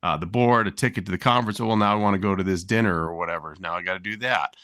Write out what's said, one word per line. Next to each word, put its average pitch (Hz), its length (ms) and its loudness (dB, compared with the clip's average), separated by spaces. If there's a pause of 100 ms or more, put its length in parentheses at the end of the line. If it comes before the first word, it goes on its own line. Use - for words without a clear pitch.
uh, 80 140 0
the 85 80 -4
board, 117 420 4
a 92 40 -4
ticket 113 340 -2
to 98 60 -6
the 92 60 -2
conference. 120 420 0
"Oh, 113 80 -2
well, 110 100 2
now 104 140 4
I 104 40 2
wanna 104 220 2
go 98 180 0
to 95 80 -2
this 92 200 0
dinner 95 440 2
or 85 80 -6
whatever. 82 440 -6
Now 85 160 -6
I 90 80 -4
gotta 92 160 -4
do 104 180 -8
that. 117 460 0